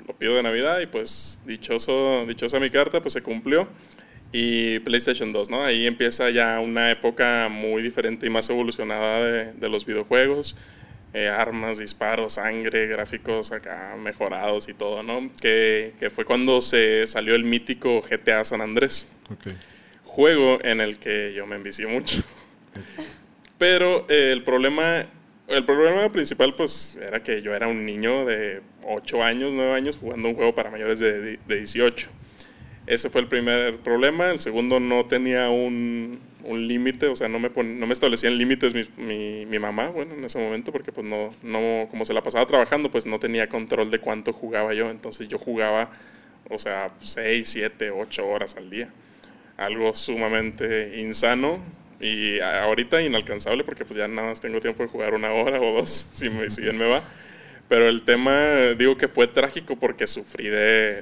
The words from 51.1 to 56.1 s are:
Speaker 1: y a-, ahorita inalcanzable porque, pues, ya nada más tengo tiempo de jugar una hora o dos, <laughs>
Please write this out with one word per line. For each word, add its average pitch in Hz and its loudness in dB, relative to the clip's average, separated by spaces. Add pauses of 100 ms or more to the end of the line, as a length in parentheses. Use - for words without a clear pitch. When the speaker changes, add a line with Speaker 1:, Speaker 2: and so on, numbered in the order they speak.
Speaker 1:
y 107 -2
a-, 92 0
ahorita 120 2
inalcanzable 113 -2
porque, - -8
pues, 107 -12
ya 107 -2
nada 110 -6
más 113 -8
tengo 113 -4
tiempo 113 -2
de 117 -4
jugar 110 -4
una 110 -2
hora 127 2
o 113 2
dos, 127 0
<laughs> - -2